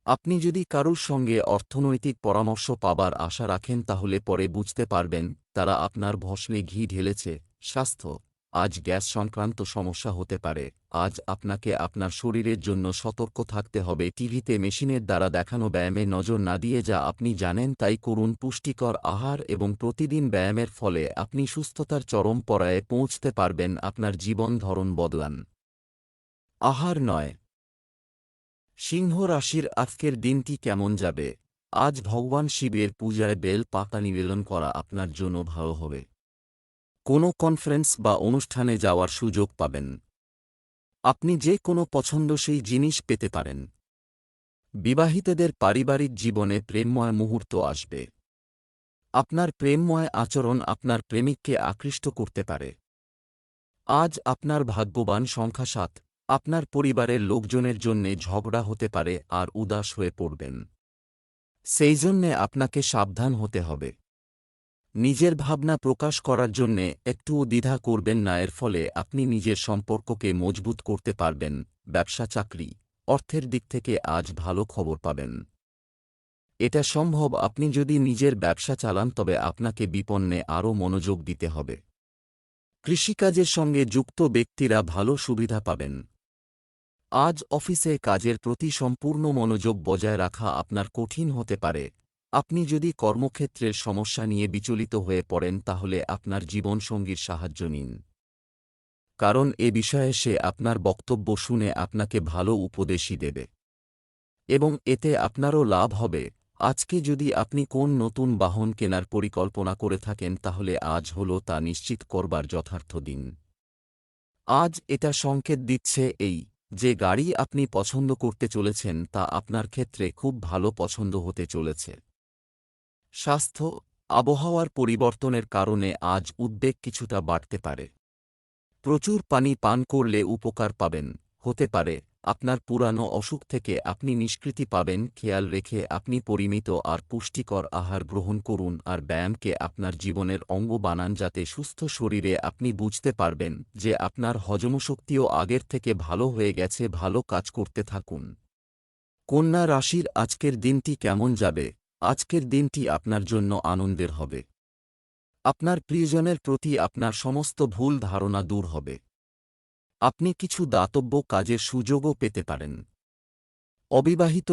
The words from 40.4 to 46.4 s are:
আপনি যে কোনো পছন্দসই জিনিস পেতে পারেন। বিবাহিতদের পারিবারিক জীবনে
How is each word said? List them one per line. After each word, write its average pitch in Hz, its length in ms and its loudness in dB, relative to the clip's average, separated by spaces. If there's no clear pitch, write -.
আপনি 165 340 4
যে 160 200 4
কোনো 175 240 2
পছন্দসই 147 720 0
জিনিস 127 400 2
পেতে 110 280 0
পারেন। 69 300 -4
বিবাহিতদের 160 840 2
পারিবারিক 135 540 4
জীবনে 104 480 0